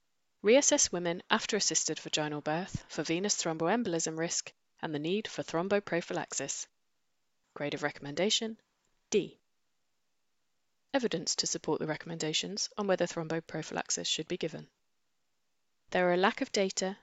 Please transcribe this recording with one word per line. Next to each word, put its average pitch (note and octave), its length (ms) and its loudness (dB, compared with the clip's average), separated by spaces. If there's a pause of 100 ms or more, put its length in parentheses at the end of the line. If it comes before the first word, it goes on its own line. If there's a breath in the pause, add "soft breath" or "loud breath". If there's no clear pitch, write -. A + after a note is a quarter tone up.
(440)
Reassess B3+ 480 6
women F3 380 -2
after A3 260 2
assisted D#3+ 420 0
vaginal D3+ 440 -2
birth E3 460 -4
for - 140 -4
venous F3+ 340 0
thromboembolism E3 840 0
risk - 340 -2 (300)
and E3 120 -4
the C#3+ 40 0
need F3+ 280 -2
for - 160 -6
thromboprophylaxis. F3 1200 -2 (880)
Grade - 200 -4
of C#3 80 -6
recommendation, E3+ 760 0 (520)
D. - 280 2 (1500)
Evidence A3 440 0
to - 100 -2
support - 340 0
the D#3 60 -2
recommendations E3 920 -2
on G#3 100 -2
whether F3+ 200 4
thromboprophylaxis E3 1000 -4
should - 220 0
be F3 80 -2
given. D3+ 300 -6 (1200)
There F3+ 180 4
are F3 60 6
a F3+ 40 4
lack G3+ 220 4
of C4 120 -6
data G3 500 0